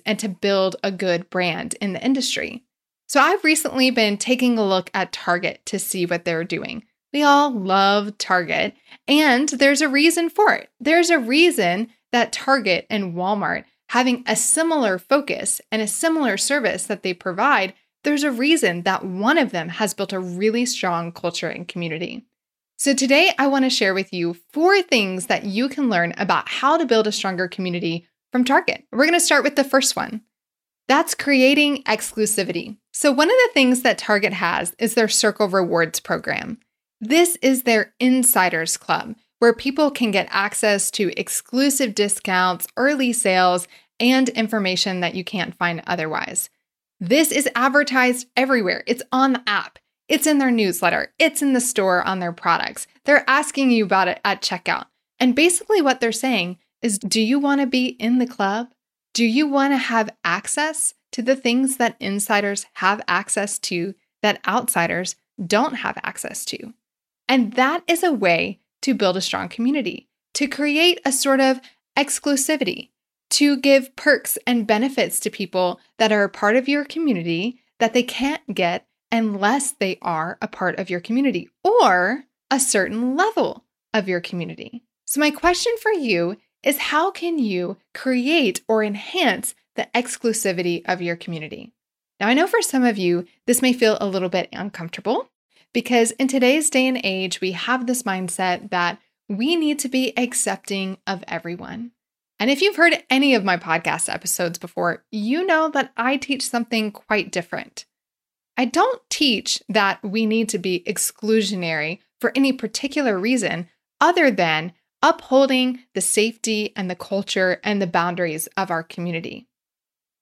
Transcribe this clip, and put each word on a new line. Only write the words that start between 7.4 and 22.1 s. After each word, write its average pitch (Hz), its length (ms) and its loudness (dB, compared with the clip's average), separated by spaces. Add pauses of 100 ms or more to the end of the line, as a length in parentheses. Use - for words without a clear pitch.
love 202 680 2
Target, 165 560 0 (320)
and 294 420 4
there's 277 320 2
a 302 80 2
reason 320 400 2
for 415 240 4
it. - 160 -6 (100)
There's 330 300 4
a 339 80 4
reason 233 720 2 (220)
that 233 200 2
Target 208 600 0
and 196 240 -4
Walmart 180 480 -2 (300)
having 247 340 0
a 220 80 0
similar 285 640 0
focus 269 600 -2 (120)
and 220 100 -2
a 214 60 -4
similar 285 500 0
service 208 480 -2
that 196 160 -8
they 185 100 -4
provide, 190 600 0 (300)
there's 294 180 0
a 294 80 0
reason 240 540 0
that 190 200 0
one 196 320 0
of 269 140 2
them 170 180 -6
has 190 280 -4
built 202 180 -6
a 190 60 -4
really 190 440 0
strong 170 480 -2
culture 170 380 -6
and 170 180 -10
community. 170 560 -8 (540)